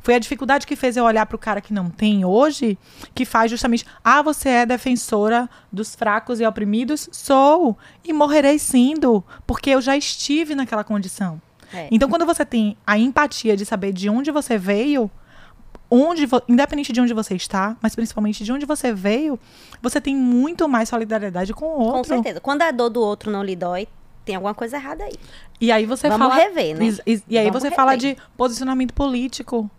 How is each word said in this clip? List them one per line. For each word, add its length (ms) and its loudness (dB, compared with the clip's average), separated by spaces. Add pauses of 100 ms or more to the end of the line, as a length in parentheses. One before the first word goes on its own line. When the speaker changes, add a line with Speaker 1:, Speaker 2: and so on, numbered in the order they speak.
Speaker 1:
Foi 160 2
a 20 4
dificuldade 480 -2
que 80 -4
fez 220 -2
eu 80 0
olhar 220 4
pro 120 -10
cara 220 -4
que 120 -10
não 160 -2
tem 360 0
hoje, 520 2 (380)
que 100 -2
faz 260 2
justamente, 360 -2 (180)
"Ah, 160 6
você 280 0
é 180 4
defensora 840 0 (240)
dos 220 -8
fracos 460 -2
e 60 0
oprimidos?" 680 -2
Sou. 680 4 (260)
E 80 -4
morrerei 460 4
sendo, 680 4 (220)
porque 240 -2
eu 100 4
já 160 0
estive 600 -2
naquela 260 -4
condição. 580 -6 (320)
Speaker 2:
É. 180 -12
Speaker 1:
Então, 200 2
quando 160 0
você 180 0
tem 400 -2
a 140 2
empatia 580 2
de 80 -4
saber 280 -4
de 180 -4
onde 220 0
você 260 -2
veio, 500 0 (840)
onde 360 4
vo-, 220 2
independente 440 2
de 80 0
onde 140 2
você 200 -4
está, 460 -4
mas 140 -2
principalmente 500 -4
de 80 -4
onde 140 -4
você 260 -2
veio, 460 -2 (420)
você 200 -2
tem 160 -4
muito 520 2
mais 200 0
solidariedade 640 -4
com 120 -8
o 140 -4
outro. 180 2
Speaker 2:
Com 60 -2
certeza. 360 -2
Quando 220 0
a 80 2
dor 200 0
do 100 -2
outro 300 -2
não 120 -4
lhe 140 -4
dói, 300 -4 (380)
tem 100 -8
alguma 200 -6
coisa 220 -8
errada 280 -10
aí. 100 -12 (460)
Speaker 1:
E 120 2
aí 140 4
você 220 -2
Speaker 2:
Vamos 200 4
Speaker 1:
fala 140 4
Speaker 2:
rever, 360 0
né? 80 0
Speaker 1:
Is-, 200 -2
is-, 220 0
e 100 0
aí 80 2
Speaker 2:
Vamos 160 0
Speaker 1:
você 80 -2
fala 220 4
Speaker 2:
rever. 240 0
Speaker 1:
de 60 -20 (140)
posicionamento 580 -2
político. 840 -4